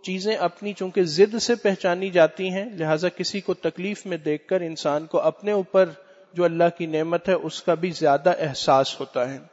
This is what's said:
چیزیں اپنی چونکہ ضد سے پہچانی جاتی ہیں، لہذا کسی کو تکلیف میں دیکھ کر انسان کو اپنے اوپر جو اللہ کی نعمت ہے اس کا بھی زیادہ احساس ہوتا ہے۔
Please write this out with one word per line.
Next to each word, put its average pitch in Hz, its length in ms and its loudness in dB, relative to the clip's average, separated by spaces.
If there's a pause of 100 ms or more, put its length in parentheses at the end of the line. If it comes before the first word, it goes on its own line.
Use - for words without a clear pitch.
چیزیں 185 320 -4
اپنی 202 380 -4
چونکہ 185 300 -2
ضد 196 340 4
سے 240 180 0
پہچانی 190 540 -2
جاتی 180 400 2
ہیں، 196 160 -6
لہذا 165 440 -2
کسی 190 320 -6
کو 180 120 -4
تکلیف 180 520 -6
میں 180 120 -6
دیکھ 151 300 -4
کر 190 140 0
انسان 156 440 -4
کو 165 140 0
اپنے 160 320 -2
اوپر 190 380 2 (440)
جو 175 100 0
اللہ 165 200 2 (140)
کی 175 80 -6
نعمت 160 440 -2
ہے 190 40 4
اس 160 300 -4
کا 175 100 2
بھی 165 180 -2
زیادہ 151 480 2
احساس 135 600 0
ہوتا 135 340 -4
ہے۔ 135 40 -12 (160)